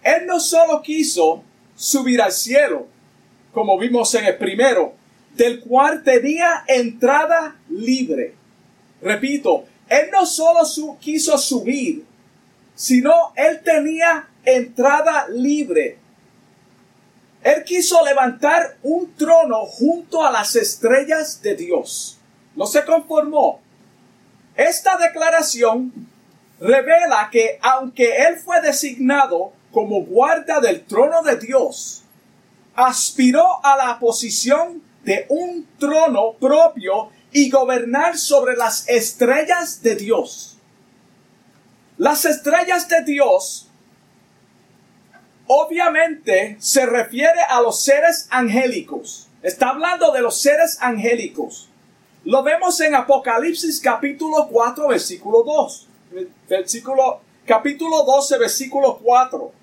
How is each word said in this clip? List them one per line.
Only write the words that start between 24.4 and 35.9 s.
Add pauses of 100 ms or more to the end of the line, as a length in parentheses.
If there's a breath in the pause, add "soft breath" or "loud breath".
Esta
declaración (680)
revela
que,
aunque
él
fue
designado (180)
como
guarda
del
trono
de
Dios, (720)
aspiró
a
la
posición (220)
de
un (100)
trono